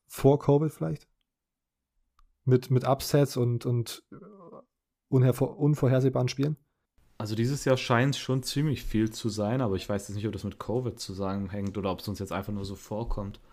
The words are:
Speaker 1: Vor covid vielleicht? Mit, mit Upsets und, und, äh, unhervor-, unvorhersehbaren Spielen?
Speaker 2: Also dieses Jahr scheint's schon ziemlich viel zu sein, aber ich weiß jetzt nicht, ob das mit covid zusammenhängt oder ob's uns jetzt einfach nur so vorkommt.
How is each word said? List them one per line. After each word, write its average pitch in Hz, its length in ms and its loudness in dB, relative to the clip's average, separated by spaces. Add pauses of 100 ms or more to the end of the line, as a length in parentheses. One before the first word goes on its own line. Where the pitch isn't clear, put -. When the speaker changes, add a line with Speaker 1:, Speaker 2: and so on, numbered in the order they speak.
(100)
Speaker 1:
Vor 143 300 4
covid 147 320 4
vielleicht? 160 360 -6 (1400)
Mit, 127 260 4
mit 127 140 4
Upsets 135 520 2
und, 120 280 0
und, 120 460 -2
äh, - 60 -18 (920)
unhervor-, 127 480 4
unvorhersehbaren 131 680 2
Spielen? 147 300 -2 (600)
Speaker 2:
Also 107 200 -6
dieses 127 280 -2
Jahr 131 120 4
scheint's 127 420 2
schon 131 240 -2
ziemlich 143 400 -2
viel 110 300 0
zu - 160 -4
sein, 104 320 0
aber 104 160 0
ich - 120 -6
weiß 101 200 -4
jetzt 101 80 -8
nicht, 101 100 -4
ob 107 60 -2
das - 100 -8
mit 98 160 -8
covid 120 400 -4
zusammenhängt 98 800 -6
oder 95 140 -2
ob's 90 160 -8
uns 98 100 -6
jetzt 95 140 -8
einfach 95 200 -6
nur 98 120 -6
so 98 100 -8
vorkommt. 104 680 -6 (120)